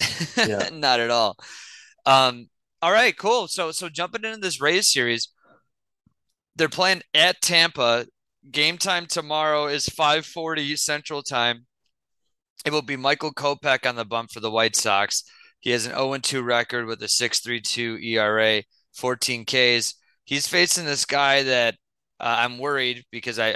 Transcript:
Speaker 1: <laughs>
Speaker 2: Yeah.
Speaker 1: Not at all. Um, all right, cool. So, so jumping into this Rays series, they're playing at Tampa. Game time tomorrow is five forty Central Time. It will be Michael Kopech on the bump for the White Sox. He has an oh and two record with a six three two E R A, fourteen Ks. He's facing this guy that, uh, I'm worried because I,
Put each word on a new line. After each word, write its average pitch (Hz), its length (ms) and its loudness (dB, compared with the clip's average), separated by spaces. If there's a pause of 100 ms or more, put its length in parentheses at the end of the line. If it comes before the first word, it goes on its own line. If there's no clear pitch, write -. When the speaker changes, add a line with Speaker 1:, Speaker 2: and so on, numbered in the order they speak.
Speaker 1:
<laughs> - 460 -2
Speaker 2:
Yeah. - 260 -2
Speaker 1:
Not 135 280 2
at 117 100 0
all. 113 260 2 (720)
Um, 131 420 4 (320)
all 170 120 2
right, 226 240 4
cool. 214 320 0
So, 165 240 -4
so 175 160 -8
jumping 175 360 -8
into 220 140 -8
this 185 220 -6
Rays 160 300 2
series, 120 380 0 (1300)
they're 156 140 2
playing 180 340 2 (100)
at 165 300 4
Tampa. 147 640 2 (420)
Game 151 300 0
time 175 280 -2
tomorrow 151 600 -2
is 143 220 -4
five 156 360 2
forty 156 520 -4
Central 147 460 -4
Time. 120 440 -2 (1000)
It 147 80 -2
will 151 100 0
be 135 140 -8
Michael 143 380 -2
Kopech 139 540 0
on 120 80 -4
the 117 80 -4
bump 117 260 -6
for - 80 -14
the 110 140 -4
White 110 240 2
Sox. 101 480 0 (340)
He - 120 -4
has 117 160 0
an 123 100 -8
oh 135 160 -2
and 135 100 -8
two 135 200 -2
record 120 440 -2
with 113 160 -8
a 107 60 -8
six - 320 0
three 117 200 -6
two 113 400 -4
E 113 180 -2
R 107 200 2
A, 107 280 2 (260)
fourteen 123 520 -4
Ks. 120 500 2 (300)
He's 139 220 -4
facing 175 380 0
this 143 200 -2
guy 139 380 2
that, 123 320 2 (460)
uh, 117 180 -2
I'm 123 200 -2
worried 127 520 -4
because 117 300 -8
I, 110 160 2